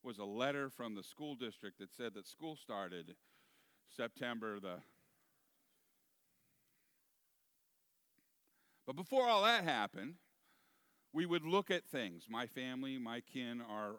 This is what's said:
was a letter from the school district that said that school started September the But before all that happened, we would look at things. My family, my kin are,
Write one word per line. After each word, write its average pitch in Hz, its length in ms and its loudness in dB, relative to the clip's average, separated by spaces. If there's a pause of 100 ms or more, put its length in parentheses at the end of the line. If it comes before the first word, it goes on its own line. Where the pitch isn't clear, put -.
was 117 140 -8
a 101 80 -4
letter 135 440 0
from 113 260 -8
the 98 80 -12
school 147 320 -8
district 110 440 -10
that 98 140 -12
said 117 220 -6
that 98 120 -14
school 156 280 -8
started 90 600 -6 (800)
September 113 640 -2
the 90 180 -6 (4000)
But 175 80 -4
before 247 320 4
all 208 160 8
that 220 200 8
happened, 139 520 2 (960)
we 160 120 4
would 170 200 4
look 190 260 4
at 175 140 2
things. 98 440 -4
My 117 180 -2
family, 127 500 -4
my 117 240 -4
kin 120 400 -6
are, 107 380 -2